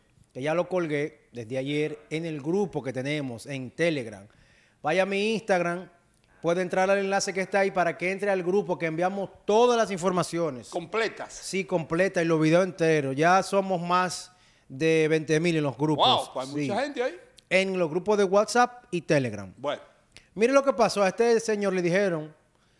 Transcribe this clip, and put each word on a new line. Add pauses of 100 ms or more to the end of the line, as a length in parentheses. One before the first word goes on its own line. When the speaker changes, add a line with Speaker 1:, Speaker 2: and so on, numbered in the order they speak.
(320)
Speaker 1:
que
ya
lo
colgué
desde
ayer (120)
en
el
grupo
que
tenemos
en
Telegram, (560)
vaya
a
mi
Instagram, (540)
puede
entrar
al
enlace
que
está
ahí
para
que
entre
al
grupo
que
enviamos (140)
todas
las
informaciones.
Speaker 2:
Completas.
Speaker 1:
Sí,
completa
y
los
videos
enteros.
Ya
somos
más (360)
de
veinte
mil
en
los
grupos.
Speaker 2:
Wow,
pues
hay
Speaker 1:
Sí.
Speaker 2:
mucha
gente
ahí. (340)
Speaker 1:
En
los
grupos
de
WhatsApp
y
Telegram.
Speaker 2:
Bueno. (540)
Speaker 1:
Mire
lo
que
pasó.
A
este
señor
le
dijeron (460)